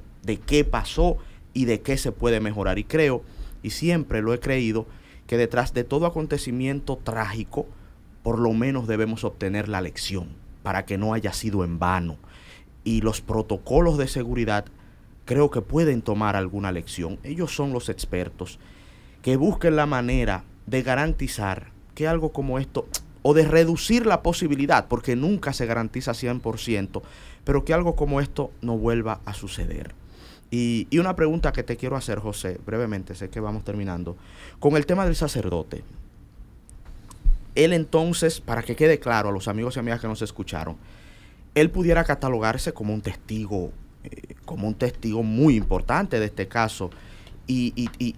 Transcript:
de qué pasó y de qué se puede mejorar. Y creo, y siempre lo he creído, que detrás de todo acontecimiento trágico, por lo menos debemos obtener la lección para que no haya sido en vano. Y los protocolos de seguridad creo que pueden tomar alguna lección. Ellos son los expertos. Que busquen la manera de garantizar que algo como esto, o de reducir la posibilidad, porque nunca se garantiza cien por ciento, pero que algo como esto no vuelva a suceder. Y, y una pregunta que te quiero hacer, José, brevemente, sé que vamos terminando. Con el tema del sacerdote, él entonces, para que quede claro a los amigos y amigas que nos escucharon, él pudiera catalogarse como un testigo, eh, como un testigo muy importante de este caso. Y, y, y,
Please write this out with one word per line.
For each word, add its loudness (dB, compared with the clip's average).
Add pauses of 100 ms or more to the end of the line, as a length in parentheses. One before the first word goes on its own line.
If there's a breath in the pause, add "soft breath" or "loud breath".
(240)
de -2
qué 4
pasó 0 (340 loud breath)
y 0
de 2
qué 0
se -2
puede 2
mejorar. 0
Y -4
creo, 2 (400 loud breath)
y -8
siempre 0
lo 2
he 0
creído, 0 (400 loud breath)
que 0
detrás 2
de 0
todo 0
acontecimiento -2
trágico, -6 (560 soft breath)
por 0
lo 4
menos 0
debemos -2
obtener -4
la -2
lección -6 (340)
para -2
que -4
no 0
haya -2
sido -2
en -4
vano. 0 (640 loud breath)
Y 0
los 0
protocolos 2
de 0
seguridad 0 (640 soft breath)
creo 4
que -2
pueden 2
tomar 0
alguna -2
lección. -6
Ellos -6
son -2
los -4
expertos. -6 (640 soft breath)
Que 4
busquen 4
la 4
manera 2 (220)
de 0
garantizar -2 (260)
que -2
algo 0
como -2
esto, -4 (360)
o 8
de 8
reducir 4
la 4
posibilidad, 2
porque 0
nunca 0
se -2
garantiza -2
cien -4
por -4
ciento, -4 (400 loud breath)
pero 2
que 0
algo 2
como 2
esto -2 (100)
no -2
vuelva 0
a -8
suceder. -8 (560 loud breath)
Y, 0
y 4
una 2
pregunta 2
que -2
te -6
quiero -4
hacer, -4
José, -6
brevemente, -4
sé -12
que -8
vamos -4
terminando. -6 (460 loud breath)
Con 6
el 4
tema 2
del 2
sacerdote, -2 (1700)
él 8
entonces, 2
para -2
que -4
quede 6
claro 2
a 0
los -4
amigos -2
y -2
amigas -2
que -4
nos -4
escucharon, -6 (800 soft breath)
él 6
pudiera 4
catalogarse 0
como -4
un -2
testigo, -6 (320)
eh, -16 (100)
como -6
un -2
testigo -2
muy 6
importante 0
de 2
este -4
caso. -2 (560 loud breath)
Y, 0
y, -4
y, -4